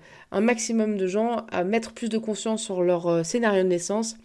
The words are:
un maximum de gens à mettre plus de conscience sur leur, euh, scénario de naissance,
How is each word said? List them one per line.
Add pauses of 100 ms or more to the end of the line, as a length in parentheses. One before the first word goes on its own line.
(320)
un
maximum
de
gens
à
mettre
plus
de
conscience
sur
leur,
euh,
scénario
de
naissance,